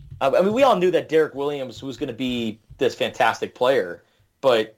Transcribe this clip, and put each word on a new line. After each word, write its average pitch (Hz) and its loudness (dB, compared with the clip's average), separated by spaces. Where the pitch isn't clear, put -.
I, 131 0
I 131 2
mean, 196 2
we 262 2
all 247 6
knew 180 2
that 147 -2
Derek 151 0
Williams 135 -8
was 135 -10
gonna 139 -8
be 117 -4
this 123 0
fantastic 113 -2
player, 107 0
but, 113 2